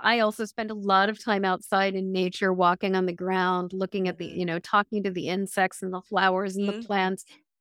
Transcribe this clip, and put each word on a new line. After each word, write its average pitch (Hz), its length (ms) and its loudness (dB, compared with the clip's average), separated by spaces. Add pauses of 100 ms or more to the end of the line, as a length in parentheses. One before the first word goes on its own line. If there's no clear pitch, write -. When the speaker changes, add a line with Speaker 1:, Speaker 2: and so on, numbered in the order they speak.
Speaker 1:
I 226 180 4
also 214 240 2
spend 220 260 -8
a 220 40 -6
lot 196 340 4
of 214 140 -6
time 196 240 0
outside 190 480 0
in 190 180 -2
nature, 185 400 0
walking 185 420 2
on 185 120 2
the 175 80 -2
ground, 180 580 0
looking 190 360 -4
at 175 100 -6
the, 170 100 -10
Speaker 2:
Mm-hmm. - 120 -10
Speaker 1:
you 180 60 -2
know, 170 120 -2
talking 208 460 -2
to 196 60 -2
the 170 180 -4
insects 185 540 -2
and 185 100 -6
the 185 100 -8
flowers 190 540 0
and 202 120 -2
the 202 60 -2
Speaker 2:
Mm-hmm. 226 80 -8
Speaker 1:
plants. 196 420 -2 (360)